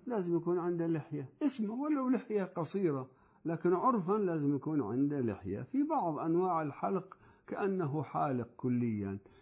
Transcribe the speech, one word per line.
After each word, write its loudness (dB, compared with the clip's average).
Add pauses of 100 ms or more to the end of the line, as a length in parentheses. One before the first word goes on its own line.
لازم 0
يكون 0
عنده 0
لحية، -4 (140)
اسمه 0
ولو 0
لحية 2
قصيرة، -2 (340)
لكن 2
عرفًا 2
لازم 2
يكون 0
عنده 0
لحية. -2
في -2
بعض 0
أنواع 2
الحلق -4 (300)
كأنه -2
حالق -2
كليًا، 0 (240)